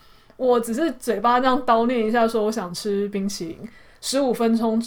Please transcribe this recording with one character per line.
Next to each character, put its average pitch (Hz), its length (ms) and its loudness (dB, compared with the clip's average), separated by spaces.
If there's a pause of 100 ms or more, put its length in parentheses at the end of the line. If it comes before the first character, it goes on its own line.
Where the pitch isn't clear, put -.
(360)
我 247 240 2
只 226 140 -4
是 302 180 0
嘴 208 300 -4
巴 240 180 2
这 262 60 0
样 254 200 2
叨 233 220 4
念 240 180 0
一 220 60 0
下， 233 160 2
说 226 160 0
我 214 80 0
想 185 220 -6
吃 202 340 -2
冰 202 220 -4
淇 180 160 -8
淋， - 240 -12 (320)
十 262 180 -2
五 262 140 2
分 233 240 2
钟 226 300 2